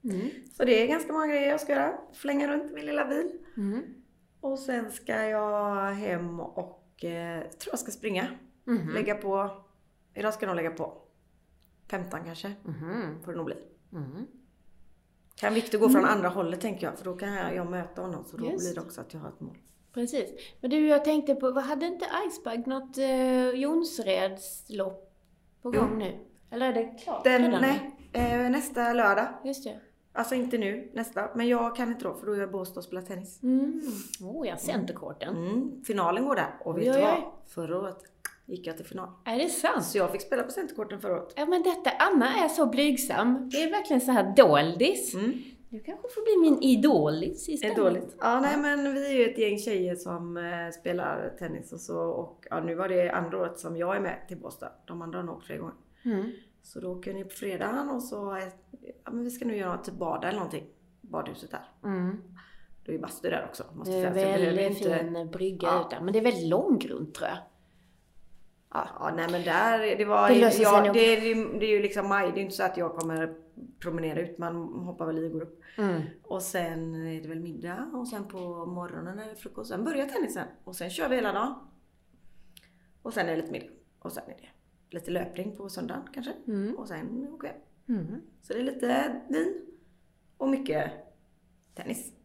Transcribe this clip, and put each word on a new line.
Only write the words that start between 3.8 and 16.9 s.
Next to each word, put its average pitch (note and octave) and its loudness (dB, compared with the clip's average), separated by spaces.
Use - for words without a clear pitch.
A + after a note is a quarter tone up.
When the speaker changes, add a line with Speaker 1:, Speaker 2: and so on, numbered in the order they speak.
Speaker 2:
Och C4+ -4
sen A#3+ -4
ska A3 -4
jag G#3 0
hem F3 -4
och, - -10
eh, E3+ -6
tror - -10
jag A#3+ -4
ska A#3 -8
springa. G3+ -4
Speaker 1:
Mhm. F3 -2
Speaker 2:
Lägga G#3 0
på, G3 0
idag G#3 -2
ska G#3+ -4
jag - -4
nog F#3 0
lägga E3 -2
på E3 -8
femton F3+ -6
kanske. E3 -10
Speaker 1:
Mhm. E3 -8
Speaker 2:
Får F3 -10
det E3+ -6
nog D#3+ -4
bli. - -6
Speaker 1:
Mm. D#3 -10
Speaker 2:
Kan G#3 -2
Viktor A3 0
gå A#3 8
från C4 10
Speaker 1:
Mm. G#3+ 4
Speaker 2:
andra F3+ 2
hållet, F3+ -2
tänker F3+ -4
jag, - -8